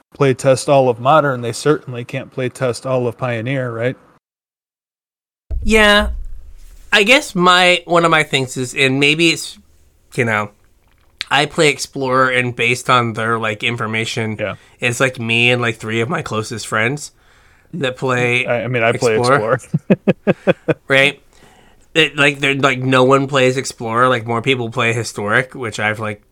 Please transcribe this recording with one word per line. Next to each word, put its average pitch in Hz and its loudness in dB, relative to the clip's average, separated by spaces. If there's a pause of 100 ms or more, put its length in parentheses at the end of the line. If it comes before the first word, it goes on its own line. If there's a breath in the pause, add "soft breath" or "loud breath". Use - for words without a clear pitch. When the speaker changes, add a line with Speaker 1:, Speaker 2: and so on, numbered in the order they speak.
(120)
Speaker 1:
play 135 2
test 131 0
all 139 4
of 113 0
Modern, 139 2
they 117 -6
certainly 127 -2
can't - -10
play 127 -4
test 123 -4
all 131 -2
of 113 -4
Pioneer, 123 -4
right? 117 -4 (1700)
Speaker 2:
Yeah. 214 4 (840)
I 208 6
guess 262 2
my, 180 4
one 160 2
of - 2
my 156 4
things 135 -4
is, 127 -4
and 135 2
maybe 156 2
it's, - -8 (580)
you 127 0
know, 107 -2 (800)
I 143 2
play 151 2
Explorer, 131 0
and 123 -2
based 120 -2
on 120 2
their, 113 -2
like, 110 -6
information, 110 -4
Speaker 1:
Yeah. 98 -6 (240 soft breath)
Speaker 2:
it's, 120 -2
like, 127 -2
me 117 0
and, 123 0
like, 113 -2
three 113 -4
of 113 -2
my 120 -4
closest 110 -8
friends 117 -4 (600 soft breath)
that 127 -4
play 123 0
Speaker 1:
I, 120 -2
I - -6
mean, 120 -2
I 117 4
play 117 2
Speaker 2:
Explorer. 120 2
Speaker 1:
Explorer. - -2
<laughs> - -14
Speaker 2:
Right? 135 2 (720 soft breath)
It, 147 2
like, 143 2
they're, 139 0
like, 131 2
no 131 4
one 135 4
plays 131 2
Explorer. 120 -2
Like, 117 -2
more 117 -2
people 123 0
play 117 0
Historic, 110 -4
which 120 -8
I've, 107 -2
like, 107 -8